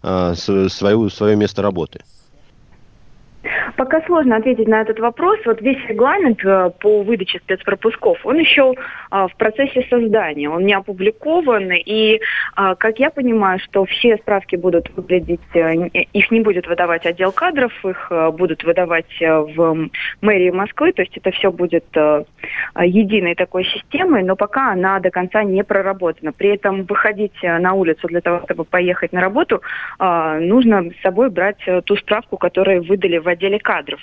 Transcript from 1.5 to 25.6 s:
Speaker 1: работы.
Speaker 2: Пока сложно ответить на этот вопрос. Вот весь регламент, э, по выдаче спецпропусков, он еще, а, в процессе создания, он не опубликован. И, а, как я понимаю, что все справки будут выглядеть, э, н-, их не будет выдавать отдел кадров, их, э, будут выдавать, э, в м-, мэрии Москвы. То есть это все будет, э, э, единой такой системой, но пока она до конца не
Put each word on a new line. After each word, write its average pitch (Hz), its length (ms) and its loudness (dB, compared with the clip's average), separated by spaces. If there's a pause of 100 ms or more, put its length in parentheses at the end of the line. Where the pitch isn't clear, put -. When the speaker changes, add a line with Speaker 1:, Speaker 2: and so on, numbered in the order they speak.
Speaker 1:
работы. 90 380 -4 (1800)
Speaker 2:
Пока 294 260 0
сложно 311 340 2
ответить 220 320 0
на 220 140 2
этот 220 180 -4
вопрос. 339 460 0
Вот 226 160 -2
весь 262 160 0 (100)
регламент, 254 560 0
э, 190 340 4
по 208 240 2
выдаче 190 360 -2
спецпропусков, 196 840 -2
он 254 120 0
еще, 285 380 4 (360)
а, 190 180 0
в - 80 -10
процессе 220 520 0
создания, 202 640 0
он 175 160 0
не 202 80 4
опубликован. 208 1000 0
И, 214 480 0 (340)
а, 190 200 0
как 220 240 -2
я 277 100 2
понимаю, 220 500 0
что 196 280 -2
все 226 320 2
справки 196 380 -2
будут 170 380 0
выглядеть, 170 460 -2 (140)
э, 170 40 4
н-, 165 300 0
их - 420 0
не 226 120 2
будет 180 240 0
выдавать 170 400 0
отдел 185 260 -2
кадров, 285 400 0 (100)
их, 185 280 -6
э, 160 200 2
будут 160 320 -2
выдавать, 165 480 0 (120)
э, 160 160 4
в 151 200 -4
м-, 160 320 0 (300)
мэрии 190 300 2
Москвы. 208 420 0
То - 80 -2
есть - 160 -4
это - 140 -2
все 190 200 0
будет, 170 440 -2
э, 151 300 2 (500)
э, 175 120 2
единой 190 480 2
такой 185 300 -2
системой, 285 580 0
но 185 140 0
пока 240 360 0
она 185 280 0
до 180 100 0
конца 185 340 -2
не 196 200 0